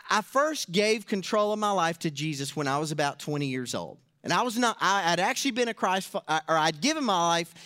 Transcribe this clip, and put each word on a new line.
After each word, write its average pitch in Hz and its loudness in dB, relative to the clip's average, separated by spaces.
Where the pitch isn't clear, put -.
I 208 2
first 277 -2
gave 208 0
control 208 0
of 214 -2
my 208 0
life 170 0
to 165 -2
Jesus 139 -6
when 147 -2
I 139 0
was 156 -4
about 147 0
twenty 147 -4
years 127 -4
old. 87 -8
And 147 -2
I 185 2
was 240 -4
not, 240 2
I, 185 2
I'd 175 2
actually 254 0
been 233 0
a 220 -4
Christ 190 0
fo-, 185 -6
uh, 156 0
or 160 4
I'd 156 2
given 294 0
my 175 2
life, 170 0